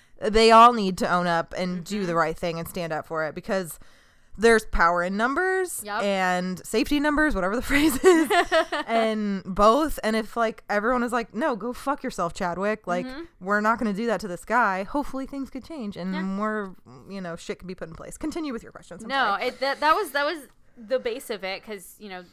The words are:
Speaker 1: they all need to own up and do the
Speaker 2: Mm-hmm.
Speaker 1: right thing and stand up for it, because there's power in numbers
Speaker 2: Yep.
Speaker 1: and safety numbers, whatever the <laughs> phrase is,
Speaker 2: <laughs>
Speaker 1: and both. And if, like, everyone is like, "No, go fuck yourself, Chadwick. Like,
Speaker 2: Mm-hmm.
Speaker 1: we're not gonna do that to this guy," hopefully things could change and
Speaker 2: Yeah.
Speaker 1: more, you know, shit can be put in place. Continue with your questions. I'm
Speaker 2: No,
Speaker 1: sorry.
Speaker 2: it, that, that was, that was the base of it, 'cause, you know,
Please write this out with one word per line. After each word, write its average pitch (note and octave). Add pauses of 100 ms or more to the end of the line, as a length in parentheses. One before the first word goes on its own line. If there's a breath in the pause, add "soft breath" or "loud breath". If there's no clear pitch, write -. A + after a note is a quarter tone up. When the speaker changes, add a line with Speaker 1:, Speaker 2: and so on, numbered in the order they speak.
(180 loud breath)
Speaker 1:
they A3
all A3+
need F#3+
to -
own F3+
up E3
and F3+
do G#3
the E3+
Speaker 2:
Mm-hmm. E3
Speaker 1:
right D#3+
thing E3+
and E3
stand E3+
up D3+
for D#3+
it, D3+
because F3+ (600 soft breath)
there's A3
power F3
in F#3+
numbers F4+
Speaker 2:
Yep. G#3
Speaker 1:
and F#3
safety D4
numbers, D4
whatever F#3+
the B3
<laughs> -
phrase C#4+
is, E4
Speaker 2:
<laughs> E4
Speaker 1:
and G#3+
both. A3
And A3
if, G#3+
like, A3
everyone A3+
is A#3
like, A#3+
"No, C4
go A#3+
fuck C#4
yourself, F3+
Chadwick. G3
Like, F3+
Speaker 2:
Mm-hmm. C4 (180)
Speaker 1:
we're G3+
not A3
gonna G#3+
do G#3+
that G#3
to G#3+
this F3
guy," G3+
hopefully C4+
things C4+
could C4
change A#3+
and F#3
Speaker 2:
Yeah. F#3
Speaker 1:
more, G3+ (340)
you G3
know, E3+
shit -
can F3+
be F#3
put E3
in E3
place. -
Continue D#4
with A#3
your -
questions. F3+
I'm A3+
Speaker 2:
No, C4
Speaker 1:
sorry. G#3
Speaker 2:
it, -
that, C4+
that D#4
was, F#4+
that C#4+
was D4 (300)
the A#3+
base B3
of G3
it, F#3+
'cause, G3+
you G#3
know, F#3